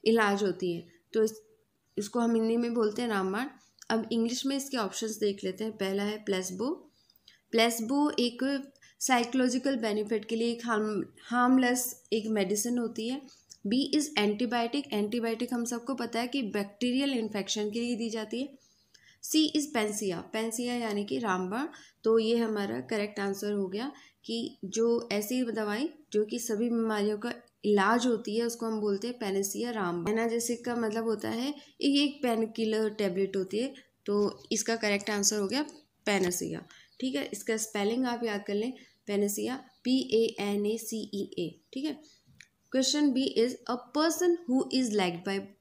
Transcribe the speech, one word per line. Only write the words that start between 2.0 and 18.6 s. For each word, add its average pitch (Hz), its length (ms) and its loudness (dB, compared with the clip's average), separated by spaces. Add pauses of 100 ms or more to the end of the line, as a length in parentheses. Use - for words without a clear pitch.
हम 233 160 2
हिंदी 226 220 2
में 233 160 0
बोलते 220 280 0
हैं 240 80 0
रामबाण। 202 380 -2 (420)
अब 226 220 0
इंग्लिश 233 340 0
में 269 120 0
इसके 269 200 -4
ऑप्शंस 214 400 -4
देख 202 260 -2
लेते 190 200 -4
हैं। 214 140 -6
पहला 196 260 0
है 214 200 -4
प्लेसबो। 190 680 -4 (600)
प्लेसबो 233 680 2
एक 262 520 0 (280)
साइकोलॉजिकल 247 760 2
बेनिफिट 214 500 -2
के 233 100 -4
लिए 233 160 0
एक 233 140 -6
हार्म, 214 400 0 (160)
हार्मलेस 247 840 2 (100)
एक 220 140 0
मेडिसिन 208 500 0
होती 226 300 -2
है। 269 140 -4 (460)
बी 247 280 2
is 294 100 4 (120)
एंटीबायोटिक। 233 760 0
एंटीबायोटिक 226 600 -2
हम 240 120 0
सबको 240 300 -4
पता 233 240 -4
है 247 80 -2
कि 269 140 -2
बैक्टीरियल 247 720 -2
इन्फेक्शन 208 580 -2
के 226 80 -2
लिए 240 160 -2
दी 226 140 -4
जाती 220 320 -6
है। 285 160 -8 (680)